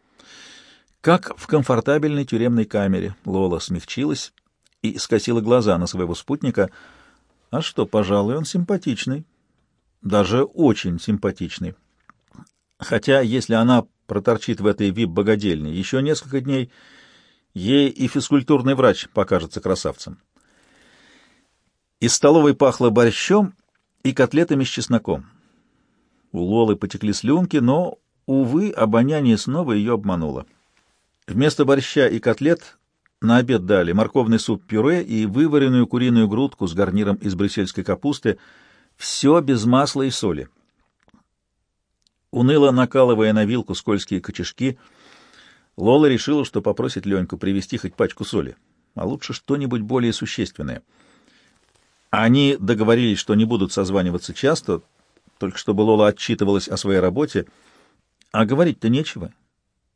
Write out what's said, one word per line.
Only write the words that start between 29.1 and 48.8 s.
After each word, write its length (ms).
снова 360
ее 200
обмануло. 540
Вместо 380
борща 420
и 120
котлет 580
на 160
обед 280
дали 280
морковный 460
суп-пюре 640
и 240
вываренную 640
куриную 400
грудку 400
с 60
гарниром 420
из 180
брюссельской 500
капусты, 540
все 460
без 240
масла 380
и 80
соли. 380
Уныло 420
накалывая 600
на 120
вилку 280
скользкие 480
кочешки, 560
Лола 280
решила, 400
что 160
попросит 440
Леньку 320
привезти 400
хоть 180
пачку 280
соли, 320